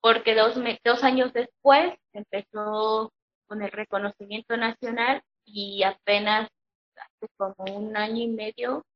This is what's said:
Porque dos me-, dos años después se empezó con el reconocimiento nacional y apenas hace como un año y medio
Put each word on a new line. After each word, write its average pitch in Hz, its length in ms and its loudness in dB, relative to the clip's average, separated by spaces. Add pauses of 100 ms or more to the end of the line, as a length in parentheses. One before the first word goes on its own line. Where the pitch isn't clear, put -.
Porque 226 340 4
dos 220 220 4
me-, 240 260 -4
dos 240 200 2
años 254 300 2
después 277 600 4 (180)
se 208 80 -14
empezó 214 920 -4 (360)
con 214 140 -10
el 202 100 -8
reconocimiento 208 840 -6
nacional 233 680 -2 (240)
y 202 380 -4
apenas 208 680 0 (460)
hace - 320 -18 (100)
como 196 380 -6
un 214 220 -8
año 226 260 -2
y 233 40 -2
medio 233 580 -6 (100)